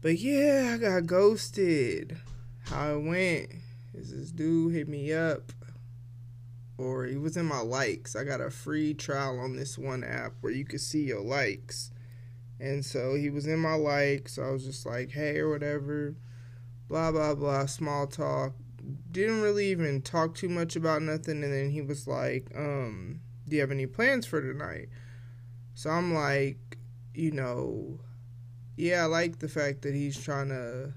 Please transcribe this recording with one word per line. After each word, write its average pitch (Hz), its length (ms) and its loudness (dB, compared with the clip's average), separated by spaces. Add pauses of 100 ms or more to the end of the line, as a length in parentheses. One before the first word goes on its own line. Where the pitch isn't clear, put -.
but 160 160 4
yeah, 277 560 6
I 233 40 0
got 185 300 4
ghosted. 175 1080 6 (460)
How 147 320 0
it 151 80 0
went 170 460 2 (440)
is - 180 -10
this 135 200 -8
dude 165 420 4
hit 151 140 0
me 147 260 -2
up, 160 380 0 (1300)
or 127 280 -2
he 127 120 -2
was 156 200 -2
in 170 80 0
my 147 140 2
likes. 120 560 0
I 117 80 -2
got 135 180 -2
a 120 80 -2
free 151 440 0
trial 139 460 -2
on 131 160 -4
this 131 220 -6
one 127 260 -4
app 120 380 -4
where 113 120 0
you 135 120 -2
could 127 160 -6
see 151 220 0
your 123 180 0
likes. 120 680 -2 (680)
And 139 260 -2
so 131 300 0
he 147 140 2
was 143 180 -2
in 160 120 2
my 160 140 4
likes. 143 600 2
So 135 100 -4
I 131 80 0
was 135 140 -2
just 135 200 -8
like, 123 260 -4
"Hey," 147 280 0
or 156 100 2
whatever, 147 680 -2 (720)
blah, 160 240 2
blah, 151 240 4
blah, 143 300 2
small 143 420 0
talk. 139 460 0 (580)
Didn't 214 300 4
really 208 260 4
even 160 340 2
talk 165 340 2
too 185 140 -2
much 170 260 0
about 160 260 4
nothing. 156 420 0
And 143 100 0
then 139 160 2
he 147 120 0
was 139 260 -4
like, 127 480 0
um, 139 640 -4 (280)
"Do 147 80 0
you 147 60 6
have 139 100 2
any 135 160 0
plans 240 380 2
for 151 160 0
tonight?" 127 480 -6 (840)
So - 160 -6
I'm 170 240 2
like, 139 640 0 (360)
you 160 180 0
know, 127 680 -4 (800)
yeah, 170 260 4
I - 20 4
like 165 340 2
the 156 100 -4
fact 143 340 0
that 143 100 0
he's 143 280 -2
trying 139 280 -2
to 127 480 -6